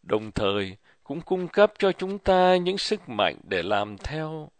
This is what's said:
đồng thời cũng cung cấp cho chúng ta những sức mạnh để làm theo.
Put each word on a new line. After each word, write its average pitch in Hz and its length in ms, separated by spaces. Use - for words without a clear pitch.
đồng 107 280
thời 98 460
cũng 156 180
cung 180 260
cấp 202 320
cho 190 120
chúng 190 280
ta 185 360
những 180 220
sức - 320
mạnh 101 340
để 90 200
làm 101 340
theo. 156 520